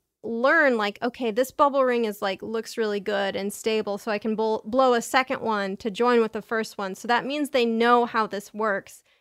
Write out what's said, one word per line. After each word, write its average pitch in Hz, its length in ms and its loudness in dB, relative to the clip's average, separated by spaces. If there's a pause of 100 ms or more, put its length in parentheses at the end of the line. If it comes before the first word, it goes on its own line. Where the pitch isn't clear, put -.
(260)
learn, 254 520 4
like, 208 240 -2
"Okay, 247 300 -4
this 254 200 0
bubble 277 320 2
ring 240 220 2
is, 208 160 -4
like, 196 200 -2
looks 220 360 -8
really 208 240 -2
good 202 340 -2
and 202 160 -4
stable, 214 460 -2
so 233 120 -10
I 208 100 -2
can 220 180 -2
bl-, 220 260 0
blow 254 300 4
a 240 80 2
second 262 400 0
one 202 360 -2
to 220 140 -8
join 240 300 4
with 220 100 0
the 214 100 -8
first 220 360 -6
one." 190 180 -8
So 214 140 -8
that 233 160 2
means 277 240 -4
they 240 160 2
know 233 400 4
how 226 220 -2
this - 260 -10
works. 208 500 -4 (180)